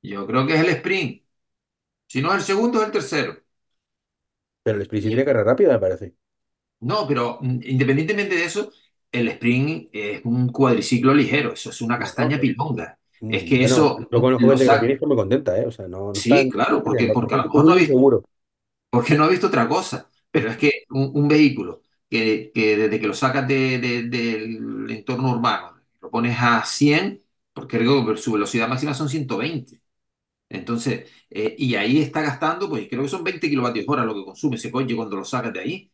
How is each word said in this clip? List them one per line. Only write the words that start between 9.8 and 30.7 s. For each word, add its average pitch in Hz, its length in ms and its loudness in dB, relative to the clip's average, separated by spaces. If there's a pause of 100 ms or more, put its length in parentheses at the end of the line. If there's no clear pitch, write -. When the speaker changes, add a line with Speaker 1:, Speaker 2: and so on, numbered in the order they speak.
Speaker 1:
es 104 320 -8
un 123 260 0
cuadriciclo 127 640 2
ligero. 143 380 2
Eso - 180 -12
es - 100 -12
una 120 180 -2 (180)
Speaker 2:
No, 123 120 0
Speaker 1:
castaña 143 100 0
Speaker 2:
no. - 20 -2
Speaker 1:
pilonga. - 580 -4 (220)
Speaker 2:
Mm, 110 100 -8
Speaker 1:
Es 95 140 -2
que 127 200 2
Speaker 2:
bueno, - 0 -
Speaker 1:
eso 135 460 2
Speaker 2:
yo 120 100 4
conozco 123 280 4
Speaker 1:
lo 135 80 8
Speaker 2:
gente 131 80 4
que 123 60 6
lo 113 80 6
Speaker 1:
saca - 20 2
Speaker 2:
tiene 120 140 2
y - 0 -
está 143 120 -2
muy 143 100 4
contenta, 107 420 0
¿eh? 113 80 0
O 113 40 -4
sea, 95 180 -14
no, 98 240 -8
no 98 80 -6
Speaker 1:
Sí, 131 280 4
Speaker 2:
están - 20 -2
Speaker 1:
claro, 143 320 0
porque, 117 260 0
Speaker 2:
no, 107 40 2
Speaker 1:
porque 117 220 0
a 135 40 2
lo 123 140 0
Speaker 2:
no 143 120 6
Speaker 1:
mejor - 0 -
no 165 80 10
ha 180 40 6
Speaker 2:
muy - 0 -
Speaker 1:
visto, 151 200 4
Speaker 2:
seguro. 127 280 6 (680)
Speaker 1:
porque 123 260 2
no 156 80 4
ha 165 40 4
visto 185 200 2
otra 117 200 2
cosa. - 420 -4 (200)
Pero 117 200 0
es 120 80 -8
que 147 140 2 (180)
un, 135 240 0
un 147 140 2
vehículo 139 540 2 (280)
que, 110 440 -2
que 107 220 2
desde 107 240 0
que 107 80 -4
lo 101 60 -4
sacas 131 340 -2
de, 131 300 0
de, 120 260 -4
del 113 840 -6
entorno 127 420 -2
urbano, - 480 -2 (200)
lo - 100 -18
pones 117 300 0
a 117 240 2
cien, 165 600 0 (280)
porque - 260 -6
creo 120 280 2
que 107 120 0
su 113 140 -4
velocidad 107 360 0
máxima 139 260 -2
son 151 140 -4
ciento 131 300 -4
veinte. 147 440 -8 (680)
Entonces, 117 640 -6 (200)